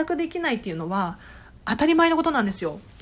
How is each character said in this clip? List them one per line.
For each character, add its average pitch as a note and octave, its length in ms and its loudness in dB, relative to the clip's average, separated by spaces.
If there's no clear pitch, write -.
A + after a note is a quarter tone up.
く F4+ 100 -2
で D#4+ 140 -2
き F4+ 100 -8
な E4 120 -2
い A#3 60 -2
っ - 20 -10
て G#3 100 -10
い E3+ 40 -6
う - 20 -6
の D#3+ 140 -6
は F#3 280 -2
当 A#3 120 -2
た C#4+ 100 4
り E4 80 4
前 E4 160 6
の E4 40 4
こ D#4+ 60 2
と D#4+ 80 -2
な C#4 140 2
ん - 20 0
で G3 60 0
す - 120 -6
よ。 D#3+ 160 -6